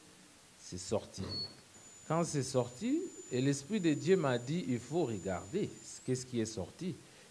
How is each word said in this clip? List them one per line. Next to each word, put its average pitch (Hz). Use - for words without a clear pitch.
C'est -
sorti. -
Quand 165
c'est 147
sorti, 208
et 127
l'Esprit 143
de 165
Dieu 143
m'a 139
dit, « 143
Il 123
faut 160
regarder 95
qu'est-ce 127
qui 120
est 110
sorti. » 135